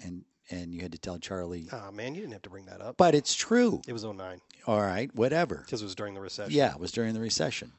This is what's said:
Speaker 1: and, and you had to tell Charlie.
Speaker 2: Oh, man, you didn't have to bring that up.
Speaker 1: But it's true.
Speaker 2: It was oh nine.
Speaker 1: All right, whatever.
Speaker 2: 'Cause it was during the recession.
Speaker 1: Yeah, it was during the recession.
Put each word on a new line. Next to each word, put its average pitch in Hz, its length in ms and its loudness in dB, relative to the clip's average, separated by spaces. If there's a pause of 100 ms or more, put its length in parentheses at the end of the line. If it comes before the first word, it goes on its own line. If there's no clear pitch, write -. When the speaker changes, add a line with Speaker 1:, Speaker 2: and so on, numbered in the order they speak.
Speaker 1:
and, 90 220 -10 (240)
and 87 240 -8
you 85 80 -8
had 90 100 -8
to 85 60 -10
tell 90 200 -8
Charlie. 87 540 -6
Speaker 2:
Oh, 107 220 -10
man, 117 200 -6
you 175 60 -10
didn't 170 140 -10
have 98 80 -14
to - 80 -16
bring 98 160 -16
that 92 160 -14
up. 117 160 -6
Speaker 1:
But 170 180 10
it's - 180 2
true. 233 540 4
Speaker 2:
It 123 60 -6
was 110 100 -6
oh 110 80 -6
nine. 92 300 -10 (260)
Speaker 1:
All 107 140 6
right, 101 340 0
whatever. 131 540 2
Speaker 2:
'Cause 110 120 -4
it 104 40 -6
was 95 100 -8
during 101 200 -6
the 98 60 -10
recession. 98 320 -8
Speaker 1:
Yeah, 139 200 6
it 71 80 -12
was 90 100 -4
during 113 220 0
the 110 80 -4
recession. 123 580 -2